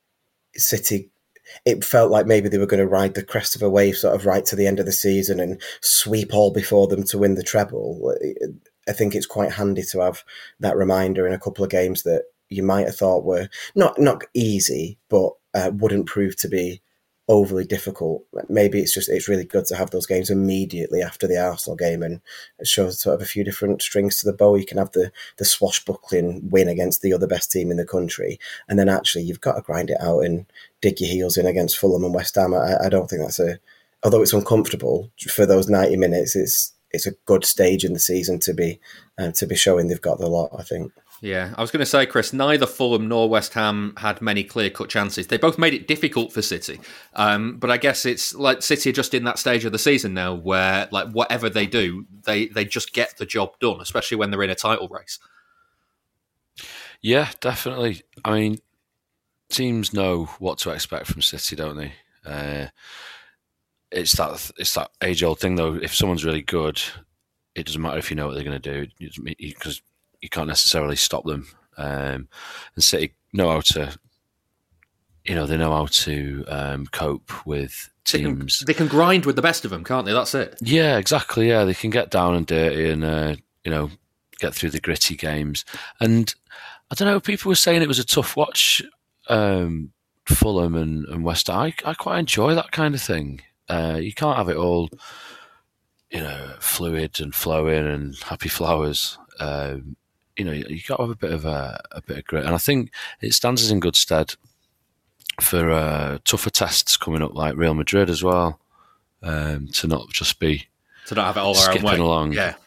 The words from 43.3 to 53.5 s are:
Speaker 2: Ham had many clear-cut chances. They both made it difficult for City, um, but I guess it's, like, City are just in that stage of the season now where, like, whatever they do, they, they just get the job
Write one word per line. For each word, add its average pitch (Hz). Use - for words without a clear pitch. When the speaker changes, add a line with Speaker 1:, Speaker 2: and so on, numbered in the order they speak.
Speaker 2:
Ham 104
had 107
many 101
clear-cut 101
chances. 101
They 117
both 160
made 165
it -
difficult 139
for 110
City, 82
um, 104
but 123
I 123
guess 139
it's, -
like, 131
City 143
are 123
just 131
in 123
that 120
stage 120
of 113
the 107
season 120
now 92
where, 95
like, 98
whatever 113
they 104
do, 95
they, 107
they 104
just -
get -
the 107
job 104